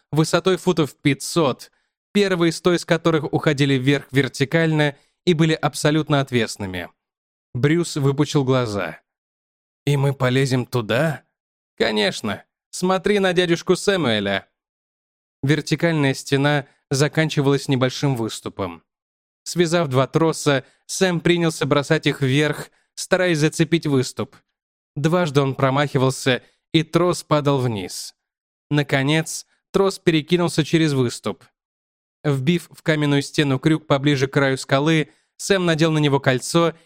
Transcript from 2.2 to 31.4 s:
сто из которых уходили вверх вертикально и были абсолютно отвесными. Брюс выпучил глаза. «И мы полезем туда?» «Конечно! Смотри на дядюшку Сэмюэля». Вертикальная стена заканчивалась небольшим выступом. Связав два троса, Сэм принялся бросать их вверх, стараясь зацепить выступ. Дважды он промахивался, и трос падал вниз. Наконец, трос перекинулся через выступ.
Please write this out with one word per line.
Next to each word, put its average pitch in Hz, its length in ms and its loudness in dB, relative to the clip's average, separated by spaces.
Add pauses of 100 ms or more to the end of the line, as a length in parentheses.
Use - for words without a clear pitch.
сто 175 220 0
из 165 120 -2
которых 160 460 0
уходили 139 440 2
вверх 135 360 0
вертикально 147 840 0 (280)
и 180 80 4
были 156 200 2
абсолютно 151 640 0
отвесными. 101 720 -4 (640)
Брюс 151 420 0
выпучил 139 480 0
глаза. 110 560 -2 (840)
«И 143 120 0
мы 139 160 2
полезем 127 520 0
туда?» 123 580 -2 (540)
«Конечно! 196 680 -4 (280)
Смотри 190 480 0
на 185 140 2
дядюшку 170 420 0
Сэмюэля». 110 720 -2 (960)
Вертикальная 147 680 0
стена 143 540 -2 (220)
заканчивалась 143 800 0
небольшим 131 480 0
выступом. 101 680 -8 (600)
Связав 170 440 0
два 131 200 2
троса, 151 580 0 (200)
Сэм 180 340 0
принялся 170 460 0
бросать 143 420 0
их 139 140 -2
вверх, 143 480 0 (260)
стараясь 180 440 0
зацепить 156 480 0
выступ. 127 480 -2 (600)
Дважды 156 460 0
он 135 140 0
промахивался, 131 880 0 (300)
и 160 100 2
трос 175 400 0
падал 143 340 0
вниз. 110 580 -6 (540)
Наконец, 143 760 -2 (260)
трос 190 280 0
перекинулся 165 640 0
через 160 300 0
выступ. 120 500 -4 (800)